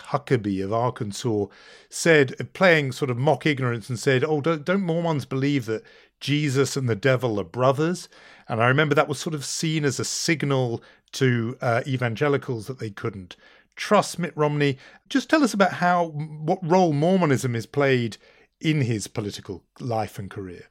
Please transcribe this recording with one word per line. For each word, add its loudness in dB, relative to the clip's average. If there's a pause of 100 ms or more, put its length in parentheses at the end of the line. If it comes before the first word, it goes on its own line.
Huckabee -2
of -4
Arkansas, -2 (420)
said, 2
playing 4
sort -4
of -2
mock 2
ignorance, -2
and -6
said, 2
"Oh, 0
don't, -2
don't 0
Mormons -2
believe -2
that -4 (340)
Jesus 0
and -2
the 0
devil 2
are -4
brothers?" 0 (400)
And -2
I 6
remember 4
that 4
was -6
sort -6
of -8
seen -2
as 0
a -4
signal -2 (300)
to, 2
uh, 2
evangelicals -2
that -12
they -8
couldn't -10 (400)
trust 2
Mitt -6
Romney. 2 (300)
Just -2
tell 4
us 0
about 2
how, 2
what -4 (100)
role 6
Mormonism 2
has -6
played 0 (440)
in 0
his 0
political -8 (160)
life -6
and -12
career. -14